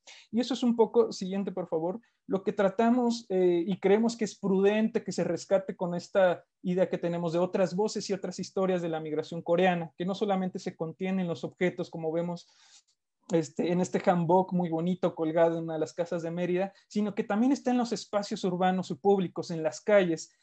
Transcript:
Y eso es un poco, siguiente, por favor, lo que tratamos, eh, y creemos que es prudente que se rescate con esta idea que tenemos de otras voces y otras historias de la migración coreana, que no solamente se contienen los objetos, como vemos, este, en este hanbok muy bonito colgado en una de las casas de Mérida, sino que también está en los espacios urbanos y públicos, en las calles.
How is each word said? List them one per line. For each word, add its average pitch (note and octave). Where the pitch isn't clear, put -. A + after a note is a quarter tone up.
Y A3
eso B3+
es A#3+
un A#3
poco, A3
siguiente, F#3+
por F3+
favor, F3
lo F#3+
que G#3
tratamos, A#3
eh, F3+
y F#3
creemos A3
que -
es G3+
prudente G3+
que F#3+
se F3+
rescate F#3
con F3
esta F3
idea F#3
que F3+
tenemos E3+
de E3+
otras F3+
voces G#3
y -
otras F#3
historias F#3
de E3+
la D#3
migración D#3
coreana, E3+
que F3
no F#3
solamente F#3
se -
contienen F#3
los E3
objetos, F3
como D#3+
vemos, E3+
este, E3
en F3+
este F3+
hanbok F3+
muy F3+
bonito E3+
colgado E3
en E3
una E3
de D#3
las D#3
casas E3+
de E3
Mérida, F3+
sino G#3
que G#3+
también A3+
está -
en B3
los A#3+
espacios G3+
urbanos F#3
y E3+
públicos, F#3
en D#3+
las D#3
calles. F#3